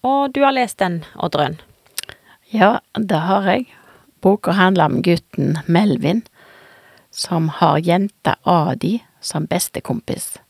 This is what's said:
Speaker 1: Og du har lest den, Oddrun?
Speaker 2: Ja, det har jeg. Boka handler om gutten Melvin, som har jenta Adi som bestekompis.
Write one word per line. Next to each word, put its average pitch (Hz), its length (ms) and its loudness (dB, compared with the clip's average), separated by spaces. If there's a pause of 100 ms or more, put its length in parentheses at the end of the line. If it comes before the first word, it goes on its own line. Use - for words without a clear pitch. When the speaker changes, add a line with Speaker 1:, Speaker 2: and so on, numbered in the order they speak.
Speaker 1:
Og 269 300 0
du 277 100 0
har 269 80 4
lest 247 260 -2
den, 175 260 -2 (120)
Oddrun? 156 440 -2 (920)
Speaker 2:
Ja, 214 280 4 (160)
det 190 320 0
har 196 200 0
jeg. 240 200 0 (520)
Boka 190 320 2
handler 185 380 4
om - 120 -2
gutten 160 640 -2
Melvin, 170 560 2 (880)
som 160 380 -4
har 156 320 2
jenta 175 640 -2
Adi 175 540 0 (220)
som 156 260 -6
bestekompis. - 880 -6 (160)